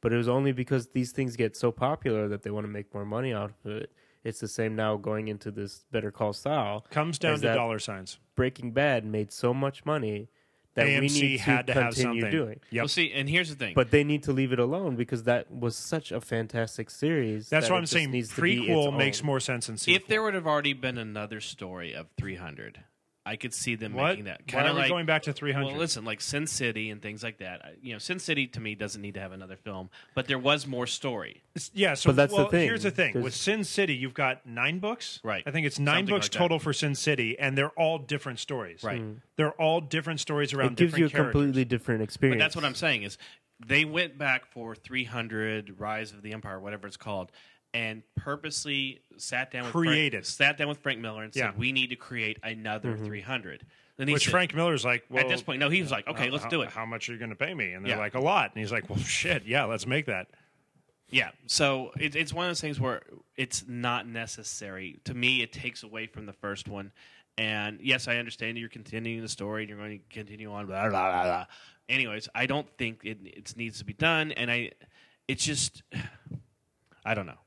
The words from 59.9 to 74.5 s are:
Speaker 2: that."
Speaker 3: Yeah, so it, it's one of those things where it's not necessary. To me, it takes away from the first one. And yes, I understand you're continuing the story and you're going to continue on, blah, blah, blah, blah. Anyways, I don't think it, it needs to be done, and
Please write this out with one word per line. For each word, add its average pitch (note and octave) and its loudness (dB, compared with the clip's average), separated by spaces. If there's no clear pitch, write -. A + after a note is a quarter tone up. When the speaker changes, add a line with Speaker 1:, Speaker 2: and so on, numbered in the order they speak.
Speaker 2:
that." F#2+ -4
Speaker 3:
Yeah, A#2+ 2
so C3+ 2
it, D3 -2
it's D3+ -2
one E3+ -4
of F3+ -2
those D#3+ -4
things D3 -4
where C3 0
it's - -4
not A#2+ -2
necessary. G#2 -10
To C3+ -6
me, B2 2
it A2+ -4
takes - -10
away A2 -10
from G#2+ -14
the G2 -14
first G2+ -6
one. G2 -10
And G#2+ -2
yes, B2+ 0
I A#2+ 0
understand A#2 -6
you're A#2 -10
continuing A2+ -8
the A2+ -10
story G#2+ -6
and G#2 -10
you're G#2 -14
going G#2 -10
to - -20
continue G#2+ -14
on, G2+ -8
blah, G2 0
blah, F#2+ 4
blah, F2+ 4
blah. F2+ 2
Anyways, A#2+ -2
I A#2+ 0
don't C#3 -2
think A2+ -4
it, G#2 -8
it G#2+ -16
needs A2+ -8
to G#2 -10
be G2+ -10
done, D#3 2
and A#2+ -2